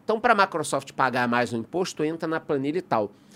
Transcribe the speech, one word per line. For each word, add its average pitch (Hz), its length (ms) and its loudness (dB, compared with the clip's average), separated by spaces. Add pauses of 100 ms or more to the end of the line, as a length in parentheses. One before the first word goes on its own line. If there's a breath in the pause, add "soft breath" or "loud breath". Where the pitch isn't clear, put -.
Então, 220 160 -2
pra 233 160 2
Microsoft 165 600 0
pagar 127 340 2
mais 120 240 2
um 120 60 -2
imposto, 165 480 -4
entra 165 200 -4
na 160 140 -2
planilha 147 380 -2
e 180 40 -2
tal. 110 300 0 (240 soft breath)